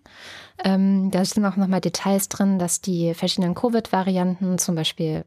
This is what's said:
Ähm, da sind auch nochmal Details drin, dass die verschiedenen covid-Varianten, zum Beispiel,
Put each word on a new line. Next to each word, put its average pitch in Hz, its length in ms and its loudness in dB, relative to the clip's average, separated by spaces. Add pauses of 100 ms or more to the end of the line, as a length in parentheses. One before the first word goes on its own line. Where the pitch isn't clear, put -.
(640)
Ähm, 190 460 4
da 190 160 2
sind 208 200 0
auch 196 100 0
nochmal 190 260 2
Details 196 480 0
drin, 196 300 2
dass 175 200 -2
die 170 360 -2
verschiedenen 180 400 0
covid-Varianten, 185 1040 0
zum 175 160 -2
Beispiel, 160 520 -4